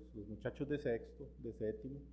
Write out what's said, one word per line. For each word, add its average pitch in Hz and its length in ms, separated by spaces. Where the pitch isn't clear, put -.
Los 104 140
muchachos 120 420
de 143 80
sexto, 120 500
de 117 140
séptimo. 131 460